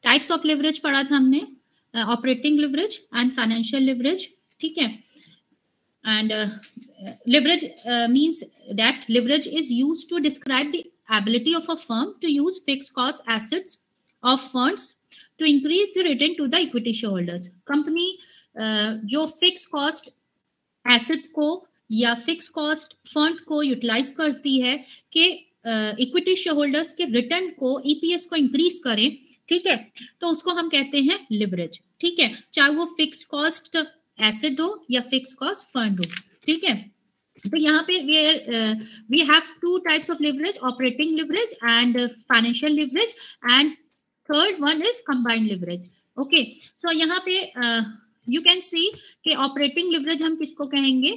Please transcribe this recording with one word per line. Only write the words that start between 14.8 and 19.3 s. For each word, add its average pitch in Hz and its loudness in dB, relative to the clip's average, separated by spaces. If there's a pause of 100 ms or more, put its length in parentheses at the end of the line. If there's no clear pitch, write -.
to 311 2
increase 302 2
the 370 0
return 302 0
to 294 -2
the 339 2
equity 233 -4
shareholders। 180 -4 (240)
कंपनी, 302 0 (540)
uh, 220 0 (180)
जो 302 0 (140)